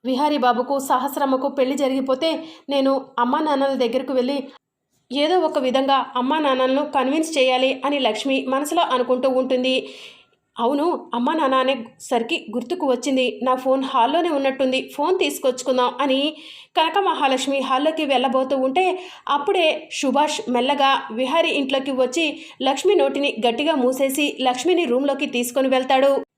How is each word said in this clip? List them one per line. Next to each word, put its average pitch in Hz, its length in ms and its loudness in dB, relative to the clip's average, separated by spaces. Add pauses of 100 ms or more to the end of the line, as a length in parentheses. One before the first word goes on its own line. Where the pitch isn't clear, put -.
విహారీ 277 340 0
బాబుకు 247 400 0
సహస్రమ్మకు 269 680 0
పెళ్లి 269 280 0
జరిగిపోతే 269 680 0 (240)
నేను 269 380 0 (120)
అమ్మా 247 220 0
నాన్నల 277 340 0
దగ్గరకు 254 380 -2
వెళ్ళి 262 360 -2 (640)
ఏదో 311 260 2
ఒక 311 200 0
విధంగా 269 480 2 (100)
అమ్మా 277 220 0
నాన్నలను 269 560 2
కన్విన్స్ 294 440 0
చేయాలి 262 460 2
అని 285 140 0
లక్ష్మి 262 500 -2
మనసులో 294 340 0
అనుకుంటూ 262 460 0
ఉంటుంది. 254 680 0 (600)
"అవును, 285 580 0
అమ్మా 247 180 0
నాన్న 285 220 2
అనేసరికి 262 960 -2
గుర్తుకు 269 400 -4
వచ్చింది, 254 520 0
నా 254 120 2
ఫోన్ 262 300 0
హాల్లోనే 277 440 2
ఉన్నట్టుంది, 269 680 0
ఫోన్ 359 240 0
తీసుకొచ్చుకుందాం" 254 840 0
అని 285 360 0 (400)
కనక 330 220 2
మహాలక్ష్మి 277 600 0
హాల్లోకి 294 440 0
వెళ్ళబోతూ 262 520 0
ఉంటే 330 460 0 (260)
అప్పుడే 320 640 0
సుభాష్ 220 580 0
మెల్లగా 269 600 2
విహారీ 269 360 0
ఇంట్లోకి 277 420 -2
వచ్చి 262 560 -2 (160)
లక్ష్మి 269 320 2
నోటిని 277 420 2 (120)
గట్టిగా 294 260 0
మూసేసి 269 680 0
లక్ష్మిని 320 440 2
రూమ్లోకి 269 420 0
తీసుకొని 240 420 -2
వెళ్తాడు. 262 580 2 (120)